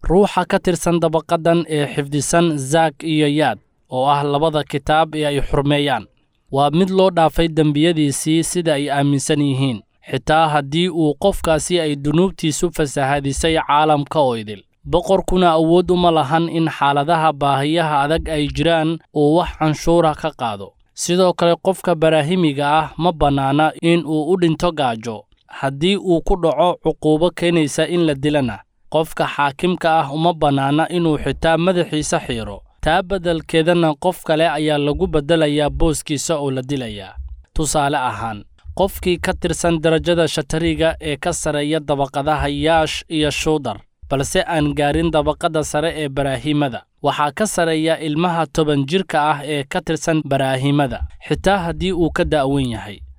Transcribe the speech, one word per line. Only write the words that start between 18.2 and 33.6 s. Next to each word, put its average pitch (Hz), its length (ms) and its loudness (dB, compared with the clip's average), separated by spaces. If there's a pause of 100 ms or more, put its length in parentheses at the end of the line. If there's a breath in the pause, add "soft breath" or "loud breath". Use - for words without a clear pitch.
ay 151 180 -2
jiraan 160 520 0 (160)
uu 147 220 4
wax 175 120 -2 (100)
canshuura 156 560 2
ka 156 160 -6
qaado. 104 360 -8 (260)
Sidoo 180 400 0
kale 170 280 2
qofka 185 340 0
baraahimiga 156 680 2 (140)
ah 156 180 -4
ma 170 140 0
bannaana 143 600 2 (100)
in 170 240 2
uu 156 260 -2
u 190 100 2
dhinto 170 300 0
gaajo. 117 540 -4 (220)
Haddii 143 500 -2
uu 170 240 0
ku 202 140 0
dhaco 170 480 2
cuquubo 156 480 0
keenaysa 160 560 0
in 170 180 0
la 156 80 0
dilana, 135 460 -2 (300)
qofka 156 360 -2 (100)
xaakimka 160 540 0 (100)
ah 139 140 -2
uma 165 200 0
bannaana 147 560 0
inuu 165 280 0
xitaa 151 400 0
madaxiisa 170 600 0
xiiro. 104 420 -8 (200)
Taa 165 220 2
beddelkeedana 170 960 0